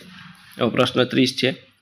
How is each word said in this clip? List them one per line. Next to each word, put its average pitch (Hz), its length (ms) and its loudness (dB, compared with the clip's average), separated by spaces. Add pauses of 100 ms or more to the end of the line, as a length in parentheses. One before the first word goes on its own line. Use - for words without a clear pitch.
(580)
અ, 123 80 0
પ્રશ્ન 123 380 0
ત્રીસ 127 380 0
છે. 127 120 0 (280)